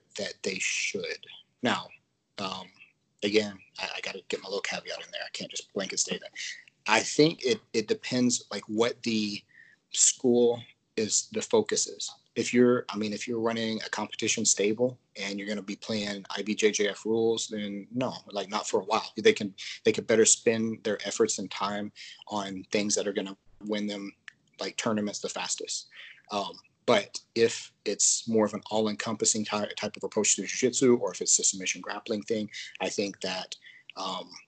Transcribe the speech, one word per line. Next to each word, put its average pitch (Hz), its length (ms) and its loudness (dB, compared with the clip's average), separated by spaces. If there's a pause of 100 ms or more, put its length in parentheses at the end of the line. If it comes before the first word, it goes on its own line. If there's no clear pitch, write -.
(180)
that 101 240 -6
they 95 180 -4
should. - 640 -4 (360)
Now, 110 260 0 (520)
um, 92 280 -6 (540)
again, 104 360 2 (200)
I, 95 200 -6
I 92 40 -8
gotta 95 280 -8
get - 120 -4
my 95 60 -16
little 95 140 -4
caveat - 360 -6
in - 140 -16
there. - 120 -10
I - 80 -10
can't - 200 -10
just - 220 -10
blanket 98 260 -4
state - 220 -2
that. - 100 -16 (560)
I 110 140 4
think - 420 4
it, 117 160 2 (140)
it 110 140 0
depends, 123 640 0
like, 104 160 -6
what 110 360 2
the 104 380 0 (500)
school 120 720 4 (320)
is, 107 380 0
the 107 80 -2
focus - 460 2
is. - 220 -10 (260)
If 117 180 -2
you're, 123 360 6
I 104 80 -6
mean, 104 160 -2
if 104 140 -6
you're 120 120 -4
running 113 460 -2
a - 40 -10
competition 107 560 -2
stable 110 520 2 (200)
and 101 200 -6
you're 101 100 -8
gonna 104 140 -4
be 98 140 -8
playing 104 500 -6 (100)
I 101 60 -4
B 104 140 -2
J 107 160 4
J 101 160 0
F - 180 -6
rules, 113 420 0
then 101 460 -6
no, 123 200 -2 (180)
like, 98 180 -6
not 107 180 -2
for 110 120 2
a 92 60 -2
while. 104 320 0
They 107 160 8
can, 101 200 -4 (300)
they 110 80 8
can 104 140 -4
better 110 200 8
spend 113 580 2
their 104 220 0
efforts 107 320 2
and 95 140 -8
time 104 400 -4 (360)
on 98 440 -4
things 104 240 2
that 101 120 0
are 98 60 -2
gonna 98 240 -6 (280)
win 104 220 -2
them, 101 260 -8 (460)
like, 95 180 -6
tournaments 107 420 0
the 95 100 -4
fastest. - 580 -6 (440)
Um, 95 220 -4 (320)
but 107 340 2 (160)
if - 360 2 (140)
it's - 420 2
more 110 180 4
of 104 80 -2
an 101 160 -8
all-encompassing 107 760 0
ty-, 104 320 -2
type - 200 -6
of - 60 -8
approach - 320 2
to 101 60 -2
jiu-jitsu, 120 560 4
or 98 140 -2
if - 100 -12
it's - 180 4
a 98 40 0
submission 92 380 -2
grappling 104 420 -6
thing, 107 260 -2 (320)
I 92 80 0
think 101 320 -4
that, 92 340 -6 (420)
um, 92 320 -6 (180)